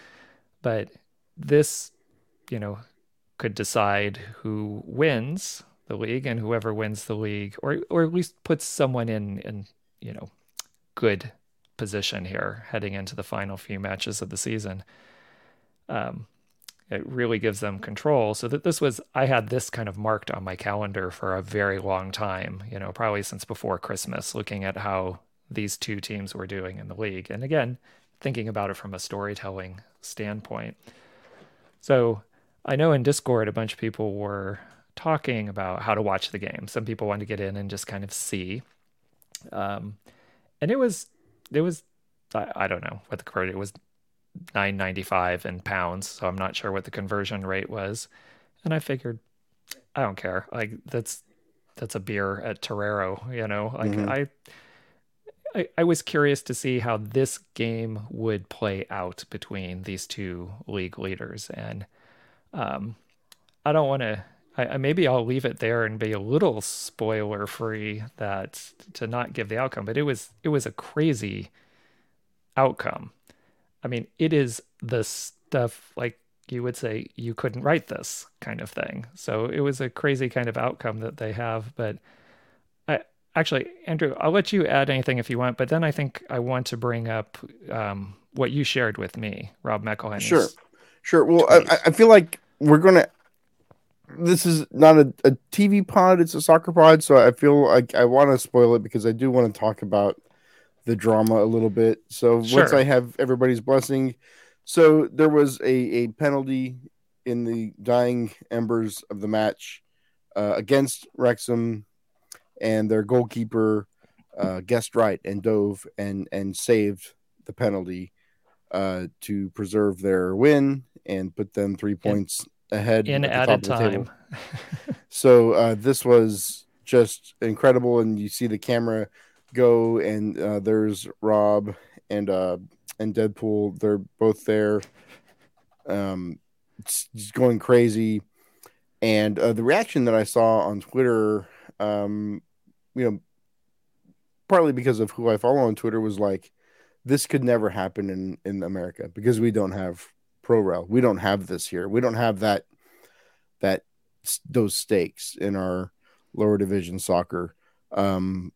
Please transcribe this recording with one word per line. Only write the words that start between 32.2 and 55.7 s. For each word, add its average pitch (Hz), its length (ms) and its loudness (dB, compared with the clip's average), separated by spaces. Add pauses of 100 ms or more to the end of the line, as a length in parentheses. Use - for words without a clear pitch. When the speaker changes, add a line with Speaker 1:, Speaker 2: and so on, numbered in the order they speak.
Speaker 1:
I 139 120 -4
know 156 160 4
in 135 100 2
Discord, 120 460 0
a 107 40 -4
bunch 110 200 -6
of - 60 -18
people 110 360 -6
were 101 440 -8 (380)
talking 127 520 -4
about 95 340 -8
how 110 120 0
to 107 80 0
watch 98 280 -2
the 104 80 -10
game. - 280 -12
Some 113 180 -8
people 110 220 -8
wanted 104 140 -4
to 101 60 -12
get 104 140 -8
in 98 160 -8
and 101 140 -10
just 98 160 -10
kind 98 160 -10
of 98 100 -14
see. 95 500 -8 (880)
Um, 101 440 -8 (640)
and 165 120 -2
it 269 60 -2
was, 240 280 -2 (460)
it 143 80 0
was, 170 240 -4 (500)
I, 107 220 -6
I 98 100 -4
don't 92 160 -4
know - 260 -10
what 101 100 -8
the - 60 -20
conversion, 92 300 -6
it 95 40 -8
was 101 140 -10 (800)
nine 101 220 -2
ninety-five 92 680 -2
in 90 140 -10
pounds, 92 500 -6
so - 200 -6
I'm 92 80 -4
not 95 180 -6
sure - 160 -8
what 95 140 -6
the - 80 -20
conversion 101 520 -6
rate 95 240 -6
was. 104 380 -10 (580)
And 160 80 -4
I 160 60 -2
figured, 123 400 -8 (800)
I 135 60 -2
don't 98 140 -4
care. 92 360 -6
Like, 110 200 -8 (140)
that's, - 380 -10 (500)
that's - 220 -10
a 101 40 -8
beer 98 400 -6
at 107 220 -10
Torero, 101 720 -6
you 113 160 -6
know? 104 280 -6
Like, 110 140 -4
Speaker 2:
Mm-hmm. 104 180 -2
Speaker 1:
I, 139 200 -2 (1200)
I, 196 160 -4 (100)